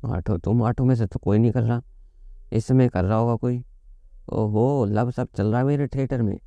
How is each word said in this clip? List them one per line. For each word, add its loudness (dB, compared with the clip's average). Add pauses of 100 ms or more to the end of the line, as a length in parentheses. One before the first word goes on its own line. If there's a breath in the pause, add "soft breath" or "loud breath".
आठों, -2
तुम 0
आठों 0
में 4
से 0
तो -6
कोई 2
नहीं 4
कर 0
रहा। -2 (720)
इस -2
समय 4
कर 0
रहा 2
होगा 0
कोई। -4 (680)
ओहो, 0
लब 0
सब -6 (100)
चल 0
रहा 0
है 0
मेरे 0
थिएटर -4
में। -2